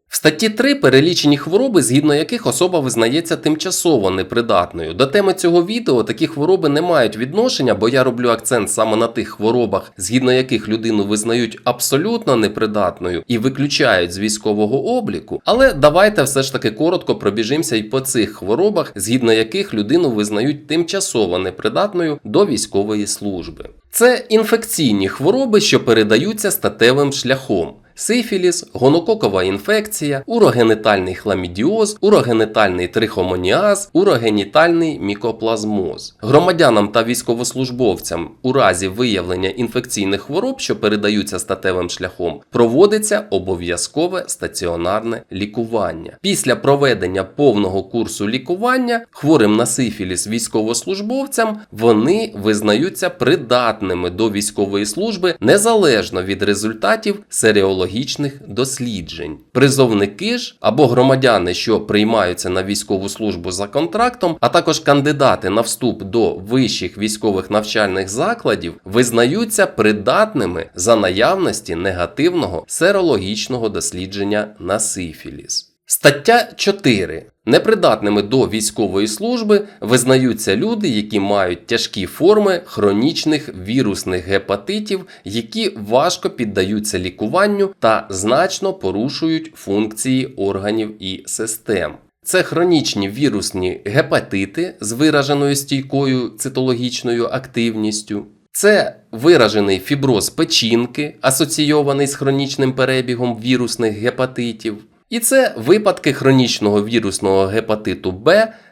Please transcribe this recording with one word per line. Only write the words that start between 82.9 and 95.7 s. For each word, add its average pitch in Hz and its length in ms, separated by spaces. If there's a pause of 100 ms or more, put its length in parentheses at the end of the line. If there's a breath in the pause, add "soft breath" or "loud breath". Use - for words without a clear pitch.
вірусних 98 600
гепатитів, 180 800 (180 loud breath)
які 113 480 (160)
важко 160 420
піддаються 101 680
лікуванню 190 800
та 110 320
значно 143 640
порушують 143 800
функції 107 720
органів 104 760
і 95 240
систем. 101 640 (320)
Це 185 180
хронічні 151 680
вірусні 98 760
гепатити 117 960
з 107 120
вираженою 143 640
стійкою 135 720